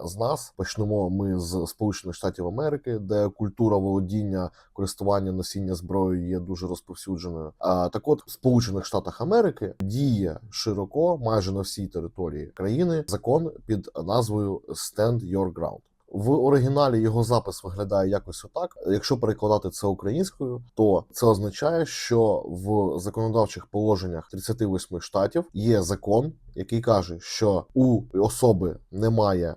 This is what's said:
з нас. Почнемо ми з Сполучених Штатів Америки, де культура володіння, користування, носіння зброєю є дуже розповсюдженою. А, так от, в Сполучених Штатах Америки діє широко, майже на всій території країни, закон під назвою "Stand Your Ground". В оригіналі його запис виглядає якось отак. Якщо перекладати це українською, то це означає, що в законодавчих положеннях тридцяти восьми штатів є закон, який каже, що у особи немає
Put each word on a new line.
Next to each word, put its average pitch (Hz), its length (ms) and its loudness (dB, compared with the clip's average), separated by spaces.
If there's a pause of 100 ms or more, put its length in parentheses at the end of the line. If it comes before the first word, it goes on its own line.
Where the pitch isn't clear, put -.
з 85 120 -10
нас. 123 400 -4
Почнемо 104 540 -2
ми 95 300 0
з 85 260 -4
Сполучених 95 500 -4
Штатів 90 300 -4
Америки, 127 520 -4
де 104 300 0
культура 104 480 0
володіння, 98 760 -2 (220)
користування, 98 600 0
носіння 92 420 -4
зброєю 90 540 0
є 90 120 -2
дуже 90 260 -6
розповсюдженою. 85 920 -8
А, 90 300 2
так 107 200 -4
от, 147 180 2
в - 40 -18
Сполучених 120 560 2
Штатах 92 340 -4
Америки 196 600 2
діє 123 600 0 (100)
широко, 117 680 -2
майже 110 340 0
на 98 80 -2
всій 95 260 -6
території 80 600 -6
країни, 151 600 0
закон 151 440 0 (160)
під 107 240 -2 (140)
назвою 104 640 0
"Stand 107 680 -2
Your 92 160 0
Ground". - 280 -6 (320)
В 104 180 0
оригіналі 135 680 4
його 110 240 2
запис 110 400 0
виглядає 98 460 0
якось 95 340 -4
отак. - 420 -8
Якщо 104 340 0
перекладати 107 500 0
це - 160 -6
українською, 123 760 -4 (120)
то 101 380 4
це - 140 0
означає, 113 600 2
що 110 600 2
в 92 540 0
законодавчих 107 680 -2
положеннях 95 640 0
тридцяти 107 360 -2
восьми 92 340 -4
штатів 104 520 0
є 104 300 4
закон, 101 500 2 (220)
який 113 260 -4
каже, 92 400 2
що 98 440 2 (100)
у 127 280 4 (100)
особи 98 640 2 (140)
немає 98 680 2